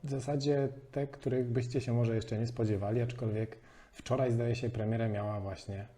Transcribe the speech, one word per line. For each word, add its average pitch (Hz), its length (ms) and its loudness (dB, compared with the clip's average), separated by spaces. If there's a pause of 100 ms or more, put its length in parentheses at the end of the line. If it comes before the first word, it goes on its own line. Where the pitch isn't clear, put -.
w 143 60 -6
zasadzie 139 600 2 (220)
te, 139 160 -2
których 127 400 0
byście 120 340 0
się 120 120 0
może 117 220 4
jeszcze 110 220 -2
nie 117 100 0
spodziewali, 110 540 2
aczkolwiek 110 560 -2 (360)
wczoraj, 131 380 2
zdaje 117 240 2
się, 117 140 -2
premierę 113 400 0
miała 104 300 -2
właśnie 98 480 -6 (100)